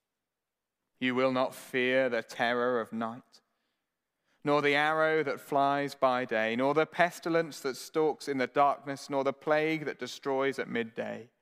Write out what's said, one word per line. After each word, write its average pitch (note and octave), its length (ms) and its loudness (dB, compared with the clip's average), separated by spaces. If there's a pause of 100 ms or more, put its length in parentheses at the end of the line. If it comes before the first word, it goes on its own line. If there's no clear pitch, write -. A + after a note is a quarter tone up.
(1000)
You B2+ 160 0
will C3 180 4
not B2+ 220 0
fear B2+ 540 0
the A#2 160 -2
terror A#2+ 560 0
of G#2 120 -8
night, A2+ 500 -10 (1000)
nor D3 180 4
the C#3+ 140 2
arrow D#3 480 2
that C#3 180 -4
flies C#3 540 0
by B2+ 300 2
day, A2+ 320 0
nor C3+ 180 2
the D#3 100 4
pestilence E3+ 760 -2
that B2+ 160 -6
stalks D#3 500 -2
in C#3 120 -2
the B2 100 0
darkness, C#3+ 600 0
nor C#3 140 0
the C3+ 100 0
plague D#3 520 0
that - 160 -6
destroys C3+ 580 -2
at - 100 -4
midday. A2+ 600 -6 (120)